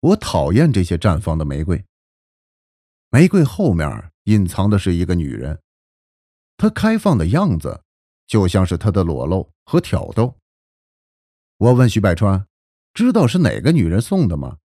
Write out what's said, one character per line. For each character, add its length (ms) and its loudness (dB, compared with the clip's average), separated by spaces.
我 160 2
讨 360 -2
厌 180 4
这 140 2
些 140 -2
绽 200 2
放 200 -4
的 60 -4
玫 200 -4
瑰。 200 -4
玫 180 6
瑰 160 2
后 300 0
面 400 -4
隐 220 2
藏 220 -2
的 100 2
是 160 -2
一 120 -2
个 80 -2
女 140 -2
人， 340 -10
她 100 2
开 300 0
放 180 0
的 120 0
样 300 0
子 260 -10
就 200 2
像 200 2
是 100 -2
她 140 -2
的 140 0
裸 220 -4
露 240 -4
和 160 0
挑 320 -6
逗。 260 -2
我 160 2
问 160 4
徐 120 0
百 140 2
川， 320 0
知 200 0
道 140 2
是 120 0
哪 220 0
个 120 0
女 120 2
人 160 0
送 280 -2
的 80 -4
吗？ 280 -10